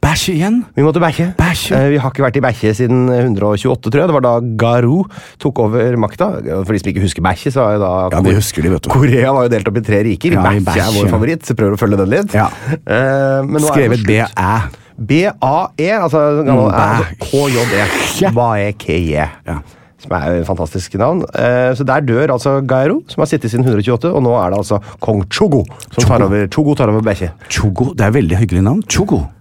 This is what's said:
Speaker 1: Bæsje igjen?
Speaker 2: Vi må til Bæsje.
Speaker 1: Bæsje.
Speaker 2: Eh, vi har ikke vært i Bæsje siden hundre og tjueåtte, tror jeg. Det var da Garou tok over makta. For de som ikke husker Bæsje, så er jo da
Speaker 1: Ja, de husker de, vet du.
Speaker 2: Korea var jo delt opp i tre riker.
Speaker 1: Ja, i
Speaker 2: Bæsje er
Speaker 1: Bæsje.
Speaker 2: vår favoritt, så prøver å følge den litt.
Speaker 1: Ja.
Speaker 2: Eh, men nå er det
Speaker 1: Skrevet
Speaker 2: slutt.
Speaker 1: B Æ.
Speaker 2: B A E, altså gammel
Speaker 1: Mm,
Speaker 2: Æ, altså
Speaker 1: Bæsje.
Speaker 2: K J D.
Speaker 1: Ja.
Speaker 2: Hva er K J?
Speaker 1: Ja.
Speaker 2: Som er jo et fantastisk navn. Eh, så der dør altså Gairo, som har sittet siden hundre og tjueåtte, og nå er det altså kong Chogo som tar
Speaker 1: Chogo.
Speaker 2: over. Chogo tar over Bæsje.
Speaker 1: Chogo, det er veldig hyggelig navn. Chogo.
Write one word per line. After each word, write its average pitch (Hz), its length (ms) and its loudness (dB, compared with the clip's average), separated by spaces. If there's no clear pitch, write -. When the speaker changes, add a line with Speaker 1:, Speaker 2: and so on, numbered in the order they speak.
Speaker 1:
Bæsje 156 320 0
igjen? 208 300 0
Speaker 2:
Vi 139 80 2
må 156 80 4
til 156 100 0
Bæsje. 170 360 0
Speaker 1:
Bæsje. 165 400 0
Speaker 2:
Eh, 139 160 4
vi 147 40 2
har 131 140 -2
ikke 139 140 -2
vært 123 100 0
i 143 80 2
Bæsje 117 320 0
siden 123 320 2
hundre 123 360 0
og - 80 0
tjueåtte, 131 260 -2
tror 139 140 2
jeg. 180 80 2
Det 156 80 2
var 127 80 0
da 120 80 4
Garou 120 460 2
tok 127 240 -4
over 117 320 0
makta. 117 320 -2
For 104 80 -2
de 101 80 0
som 98 100 -4
ikke 98 140 0
husker 82 180 -2
Bæsje, 92 300 -2
så 135 160 2
er 104 80 0
jo 101 80 0
da 92 60 0
Speaker 1:
Ja, 90 100 0
de 92 140 4
husker 98 300 -2
de, 87 80 2
vet 85 100 -2
du. - 60 -6
Speaker 2:
Korea 131 420 4
var 131 160 2
jo 120 60 2
delt 107 160 0
opp 101 80 -2
i 110 80 -4
tre 104 180 2
riker. 113 300 0
Speaker 1:
Ja, 123 180 2
i 104 80 2
Speaker 2:
Bæsje 104 220 0
er 95 80 0
Speaker 1:
Bæsje. 107 80 0
Speaker 2:
vår 101 160 2
favoritt, 160 320 0
så 123 100 -2
prøver 107 220 0
å - 20 -6
følge 104 220 2
den 95 80 2
litt. 170 240 0
Speaker 1:
Ja. 104 160 2
Speaker 2:
Eh, 135 720 0
men 151 160 0
nå 151 80 2
er - 0 -
det - 0 -
Speaker 1:
Skrevet 123 320 2
Speaker 2:
slutt. 101 60 -2
Speaker 1:
B 110 120 2
Æ. 98 240 0
Speaker 2:
B 131 240 -2
A 135 140 0
E, 160 140 -2
altså 160 340 0
gammel 131 240 2
Speaker 1:
Mm, - 60 0
Speaker 2:
Æ, 127 80 0
altså 113 240 0
Speaker 1:
Bæsje. 85 140 -10
Speaker 2:
K 139 280 -2
J 123 220 0
D. 104 180 0
Speaker 1:
Ja. 190 60 2
Speaker 2:
Hva 117 180 0
er 104 140 -4
K 82 240 -4
J? 76 320 -2
Speaker 1:
Ja. 78 120 -6
Speaker 2:
Som - 80 -8
er 82 120 -2
jo 87 60 -2
et 82 40 -4
fantastisk 90 540 -6
navn. 156 220 0
Eh, 123 460 0
så 139 80 -2
der 135 140 2
dør 131 260 0
altså 135 300 0
Gairo, 135 300 0
som - 140 -4
har 156 40 2
sittet 147 240 -2
siden 120 140 0
hundre 120 160 2
og 92 60 -2
tjueåtte, 127 260 0
og 151 100 0
nå 120 140 2
er 92 160 0
det 95 80 -2
altså 104 220 -2
kong 104 320 0
Chogo 151 320 2
som 117 100 0
tar 120 160 4
Speaker 1:
Chogo. 98 60 2
Speaker 2:
over. 101 260 0
Chogo 147 240 0
tar 127 140 2
over 107 120 2
Bæsje. 107 280 -2
Speaker 1:
Chogo, 110 480 -2
det - 80 -2
er 101 80 2
veldig 110 260 2
hyggelig 92 260 2
navn. 147 200 0
Chogo. 185 380 0